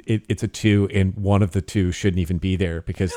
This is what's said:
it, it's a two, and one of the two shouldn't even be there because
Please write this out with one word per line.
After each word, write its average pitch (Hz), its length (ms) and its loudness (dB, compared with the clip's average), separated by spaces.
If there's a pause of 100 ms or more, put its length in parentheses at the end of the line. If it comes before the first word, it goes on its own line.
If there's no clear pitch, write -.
it, 110 220 0
it's - 140 -2
a 110 60 -4
two, 101 440 2
and 95 220 2
one 101 280 2
of 98 100 0
the 95 100 -2
two 90 300 0
shouldn't 92 280 0
even 87 180 -2
be 92 180 0
there 85 260 -2
because 90 340 -4